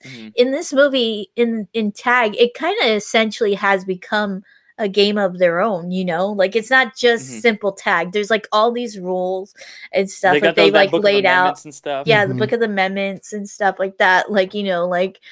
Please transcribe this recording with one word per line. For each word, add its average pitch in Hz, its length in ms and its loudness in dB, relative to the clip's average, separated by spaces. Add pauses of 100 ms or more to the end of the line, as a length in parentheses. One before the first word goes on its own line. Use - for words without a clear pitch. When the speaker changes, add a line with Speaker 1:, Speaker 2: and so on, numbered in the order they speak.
Speaker 1:
Mm-hmm. 226 300 -16
Speaker 2:
in 254 160 2
this 330 200 -4
movie, 254 640 0
in, 226 380 -2
in 214 180 -2
Tag, 240 480 0
it 240 140 4
kinda 320 400 0
essentially 214 600 0
has 196 300 0
become 196 580 -4 (360)
a 214 80 -2
game 202 320 0
of 180 200 0
their 175 220 2
own, 180 300 -2
you 185 140 -2
know? 175 260 0
Like, 196 240 0
it's 220 160 -2
not 262 240 2
just 233 320 2
Speaker 1:
Mm-hmm. 220 140 -10
Speaker 2:
simple 208 320 0
tag. 180 380 -2
There's, 208 200 -4
like, 214 200 -2
all 220 200 4
these 233 280 -6
rules 185 540 -6 (380)
and 196 180 -2
stuff 185 260 0
Speaker 1:
They 147 60 2
Speaker 2:
that - 60 2
Speaker 1:
got 165 80 2
Speaker 2:
they, 208 100 4
Speaker 1:
those, 202 80 6
that 208 60 4
Speaker 2:
like, 196 120 4
Speaker 1:
Book 170 80 2
of 202 60 0
Speaker 2:
laid 202 200 4
out. 180 160 4
Speaker 1:
Amendments 185 240 0
and 147 100 -16
stuff. 143 320 -6
Speaker 2:
Yeah, 208 180 4
the 190 60 -2
Speaker 3:
Mm-hmm. 123 80 -4
Speaker 2:
Book 214 140 -2
of 233 100 -2
Amendments 196 720 -4
and 208 160 -8
stuff 190 300 -2
like 196 200 -4
that. 185 320 2
Like, 190 240 0
you 208 80 -4
know, 180 240 -2
like, 180 340 -2 (100)